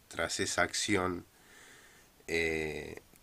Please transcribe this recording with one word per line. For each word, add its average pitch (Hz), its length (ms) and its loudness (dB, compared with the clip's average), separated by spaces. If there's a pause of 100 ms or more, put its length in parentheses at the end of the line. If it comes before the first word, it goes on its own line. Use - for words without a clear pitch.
tras - 320 -2
esa 90 240 2
acción, 90 640 0 (1000)
eh, 78 760 -2 (220)